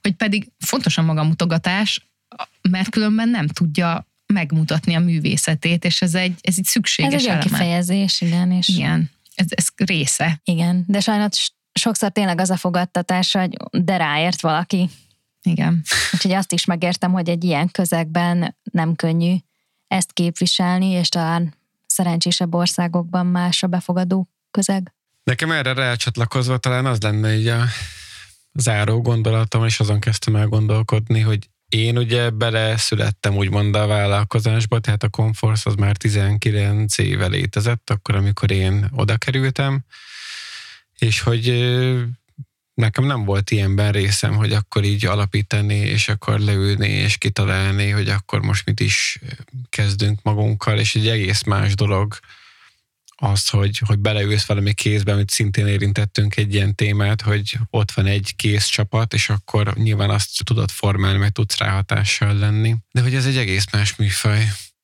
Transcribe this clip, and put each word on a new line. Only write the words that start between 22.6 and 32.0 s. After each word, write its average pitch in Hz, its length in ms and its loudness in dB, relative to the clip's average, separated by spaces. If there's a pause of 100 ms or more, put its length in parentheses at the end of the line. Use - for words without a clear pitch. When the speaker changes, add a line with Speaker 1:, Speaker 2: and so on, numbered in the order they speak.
Speaker 2:
más 180 380 0
a 185 40 -2
befogadó 180 600 -2 (240)
közeg. 190 420 -2 (300)
Speaker 3:
Nekem 160 280 0
erre 131 220 0
rácsatlakozva 123 840 0
talán 127 280 0
az 117 160 0
lenne 107 360 2
így 110 100 2
a 117 160 2 (880)
záró 110 480 0
gondolatom, 113 640 2
és 110 140 0
azon 104 200 2
kezdtem 107 360 0
el 104 120 2
gondolkodni, 110 720 2
hogy 107 300 0 (200)
én 113 280 0
ugye 120 320 0